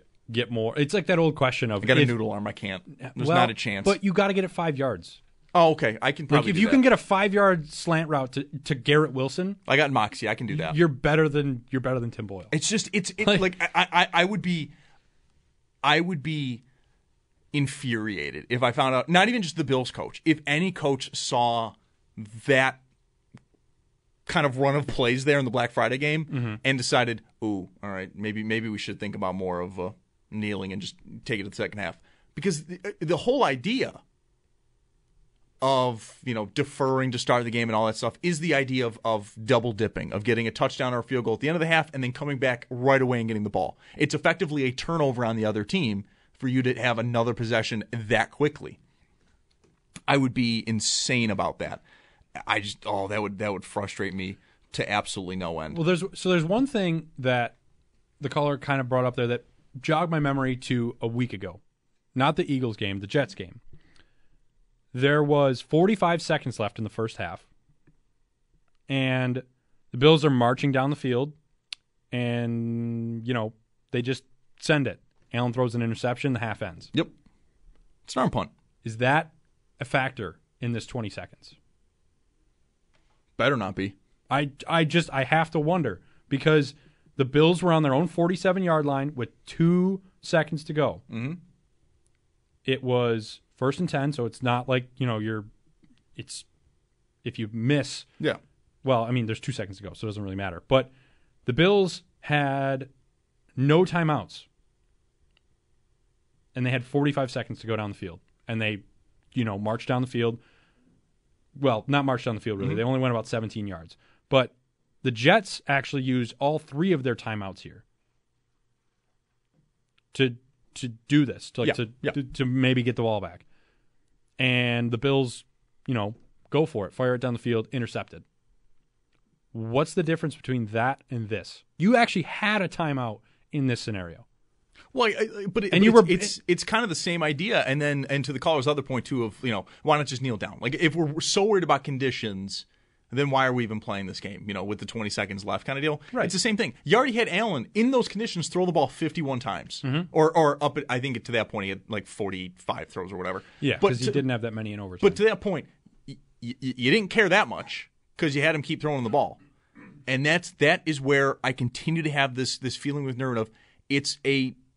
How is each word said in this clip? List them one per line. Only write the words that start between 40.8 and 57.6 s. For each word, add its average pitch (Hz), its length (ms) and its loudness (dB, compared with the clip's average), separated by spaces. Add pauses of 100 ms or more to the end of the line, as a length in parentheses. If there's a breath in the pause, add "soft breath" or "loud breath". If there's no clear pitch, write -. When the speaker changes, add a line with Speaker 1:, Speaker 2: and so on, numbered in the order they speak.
Speaker 2:
or 120 60 -2
a 113 40 -4
field 123 220 -2
goal 113 80 0
at 110 60 -4
the 139 100 -2
end 165 60 0
of 170 40 0
the 160 60 0
half 165 300 2
and 131 80 -4
then 123 80 -2
coming 143 260 -6
back 123 320 0
right 131 320 4
away 123 180 2
and 113 80 -2
getting 107 160 -2
the 104 60 -2
ball. 92 260 -4 (220 loud breath)
It's - 160 0
effectively 151 520 0
a 127 60 0
turnover 131 540 0
on 113 100 0
the 110 100 0
other 107 180 0
team 110 420 -2 (320 soft breath)
for 135 100 -4
you 127 140 2
to 123 140 2
have 117 240 0
another 120 340 0
possession 113 580 -2
that 113 380 0
quickly. - 480 -4 (1300)
I 143 100 4
would 131 180 2
be 117 320 0
insane 113 640 0
about 87 260 -2
that. - 240 -8 (640 soft breath)
I 107 140 2
just, 101 260 -8
oh, 101 220 0
that 104 160 -2
would, 101 160 -6
that 107 120 -2
would 95 140 -6
frustrate 98 480 -6
me 95 240 -6 (360 soft breath)
to - 140 -2
absolutely 95 500 -4
no 85 220 -6
end. 78 160 -8
Speaker 1:
Well, 165 100 0
there's, 175 180 2 (100)
so - 160 -4
there's 170 160 4
one 226 220 2
thing 175 500 -2
that 123 380 0 (680)